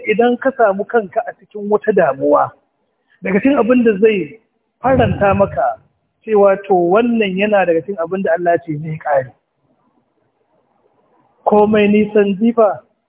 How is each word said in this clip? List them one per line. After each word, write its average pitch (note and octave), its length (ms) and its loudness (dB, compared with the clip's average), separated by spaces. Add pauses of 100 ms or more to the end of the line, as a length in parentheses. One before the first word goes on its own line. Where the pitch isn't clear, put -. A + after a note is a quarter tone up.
idan A#3 320 0
ka C4+ 180 -2
samu G3+ 300 0
kanka A3 400 -2
a F3+ 80 -12
cikin G3+ 340 -14
wata G#3 240 0
damuwa, C#3+ 580 0 (720)
daga F#3+ 200 -2
cikin C#4 160 2
abin B3 260 2
da A3+ 140 4
zai F#3+ 420 0 (420)
faranta - 540 0
maka E3 460 -2 (420)
cewa G3+ 400 4
to G3+ 100 0
wannan G3+ 640 0
yana G3+ 300 0
daga E3 160 2
cikin G3+ 160 -10
abin F3+ 240 -6
da F3+ 160 -2
Allah F3 260 0
ce D3+ 140 -8
zai D#3 200 -10
kare. C3+ 360 -4 (2000)
Komai G#3 420 2
nisan G#3 500 2
jifa, A3 420 0 (280)